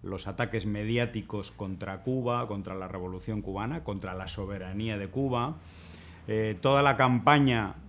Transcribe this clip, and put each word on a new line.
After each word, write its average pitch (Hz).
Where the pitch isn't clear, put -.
los 95
ataques 104
mediáticos 107
contra 95
Cuba, 120
contra 95
la 95
Revolución 92
Cubana, 107
contra 95
la 92
soberanía 101
de 98
Cuba, 131
eh, 110
toda 139
la 135
campaña 127